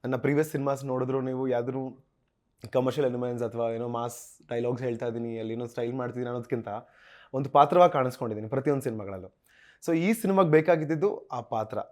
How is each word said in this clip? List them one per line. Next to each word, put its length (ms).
ನನ್ನ 120
ಪ್ರೀವಿಯಸ್ 340
ಸಿನಿಮಾಸ್ 340
ನೋಡಿದ್ರು 360
ನೀವು, 280
ಯಾವ್ದಾದ್ರು 580
ಕಮರ್ಷಿಯಲ್ 360
ಎಲಿಮೆಂಟ್ಸ್ 360
ಅಥವಾ 260
ಏನೋ 180
ಮಾಸ್ 600
ಡೈಲಾಗ್ಸ್ 340
ಹೇಳ್ತಾ 240
ಇದೀನಿ, 320
ಅಲ್ಲಿ 160
ಏನೋ 120
ಸ್ಟೈಲ್ 280
ಮಾಡ್ತಿದೀನಿ 340
ಅನ್ನೋದಕ್ಕಿಂತ 400
ಒಂದು 160
ಪಾತ್ರವಾಗಿ 420
ಕಾಣಿಸ್ಕೊಂಡಿದ್ದೀನಿ 560
ಪ್ರತಿಯೊಂದು 340
ಸಿನಿಮಾಗಳಲ್ಲೂ. 460
So 100
ಈ 160
ಸಿನಿಮಾಗೆ 380
ಬೇಕಾಗಿದ್ದಿದ್ದು 840
ಆ 80
ಪಾತ್ರ. 380